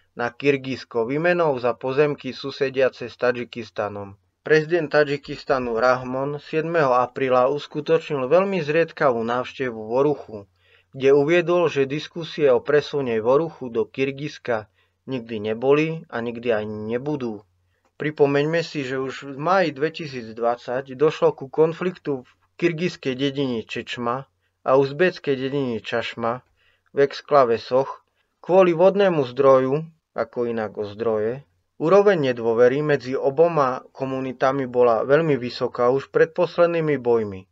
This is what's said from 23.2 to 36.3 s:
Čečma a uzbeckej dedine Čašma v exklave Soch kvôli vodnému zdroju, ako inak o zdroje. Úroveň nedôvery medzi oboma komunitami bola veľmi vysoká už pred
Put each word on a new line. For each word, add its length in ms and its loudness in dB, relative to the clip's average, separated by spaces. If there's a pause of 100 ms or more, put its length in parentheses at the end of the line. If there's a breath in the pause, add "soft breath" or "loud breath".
Čečma 640 -6 (320)
a 160 -2
uzbeckej 640 0
dedine 400 -4
Čašma 640 -6 (480)
v 80 -2
exklave 560 2
Soch 480 -2 (400)
kvôli 320 6
vodnému 480 4
zdroju, 640 4 (240)
ako 320 -4
inak 320 -4
o 80 -4
zdroje. 560 -4 (400)
Úroveň 400 6
nedôvery 640 2
medzi 320 -2
oboma 640 2 (160)
komunitami 720 -2
bola 400 4
veľmi 320 4
vysoká 480 -2
už 240 0
pred 240 2